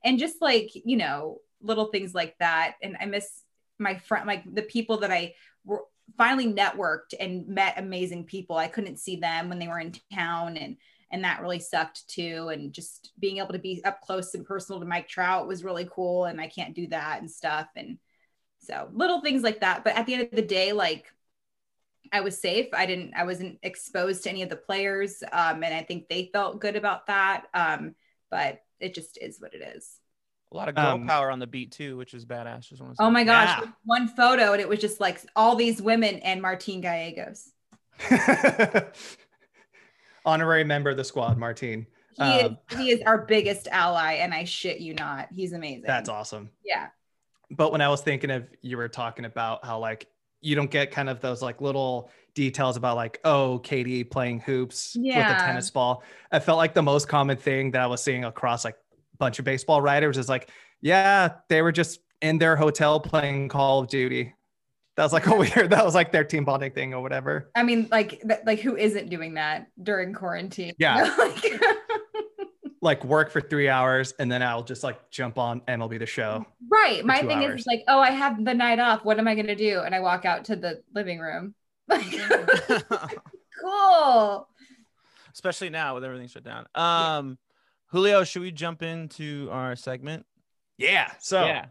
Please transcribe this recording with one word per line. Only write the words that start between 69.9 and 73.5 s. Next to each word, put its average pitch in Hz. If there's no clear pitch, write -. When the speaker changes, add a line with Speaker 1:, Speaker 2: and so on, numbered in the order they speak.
Speaker 1:
quarantine? 180
Speaker 3:
Yeah. 165
Speaker 1:
<laughs> -
Like, 427
<laughs> 427
Speaker 3:
like, 143
work 151
for 156
three 143